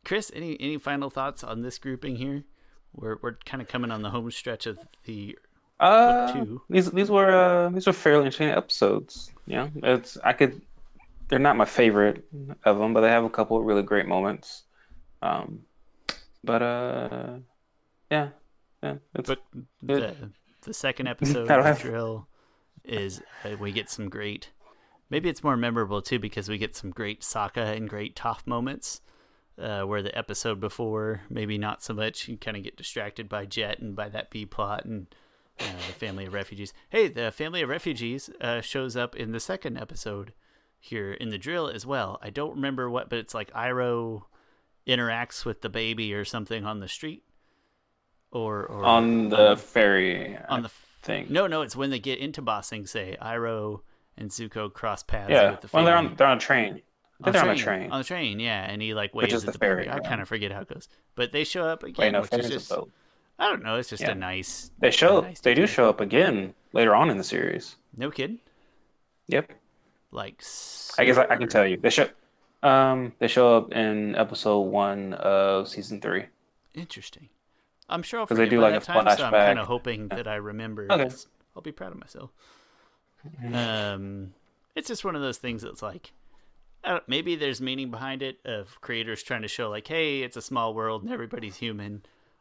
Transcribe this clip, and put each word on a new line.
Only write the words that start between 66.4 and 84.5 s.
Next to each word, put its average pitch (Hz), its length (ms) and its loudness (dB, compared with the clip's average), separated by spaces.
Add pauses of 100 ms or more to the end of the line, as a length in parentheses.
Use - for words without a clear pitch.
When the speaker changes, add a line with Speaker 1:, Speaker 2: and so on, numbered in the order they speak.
Speaker 2:
later 117 200 8
on 143 160 8
in 104 80 2
the 95 60 -2
series. - 540 -4 (180)
Speaker 1:
No 135 160 -6
kidding? 202 280 -6 (880)
Speaker 2:
Yep. - 240 0 (600)
Speaker 1:
Like, 104 320 -12 (540)
Speaker 2:
I - 80 6
guess 127 120 8
I, 131 60 10
I - 40 -2
can 117 140 2
Speaker 1:
super 117 100 -2
Speaker 2:
tell 104 160 6
you. 92 100 0
They 104 120 4
show, 135 200 4 (540)
um, 131 560 6
they 117 80 2
show 120 300 8
up 113 160 2
in 107 420 0
episode 104 460 2
one 101 520 0
of 98 560 2
season 101 320 -10
three. 98 240 -2 (480)
Speaker 1:
Interesting. - 560 -16 (580)
I'm 170 140 -4
sure 233 180 -8
I'll 220 60 -4
Speaker 2:
'Cause 113 120 -2
they 113 80 6
Speaker 1:
forget 110 60 4
Speaker 2:
do, 117 100 6
Speaker 1:
by 110 100 8
Speaker 2:
like, 107 120 0
Speaker 1:
that - 0 -
Speaker 2:
a - 20 -14 (200)
Speaker 1:
time, - 120 6
so 143 80 0
I'm 113 60 -2
kinda 104 300 6
Speaker 2:
flashback. 101 40 -4
Speaker 1:
hoping 117 440 -6
Speaker 2:
Yeah. 98 80 -8
Speaker 1:
that 117 100 -8
I 107 80 -6
remember. 104 540 -8
Speaker 2:
Okay. 170 140 4
Speaker 1:
'Cause 127 240 -8 (280)
I'll - 60 -18
be 156 120 -14
proud - 180 -16
of - 80 -18
myself. - 320 -18 (960)
Speaker 2:
Mm-hmm. 120 280 -10
Speaker 1:
Um, 98 800 -6 (420)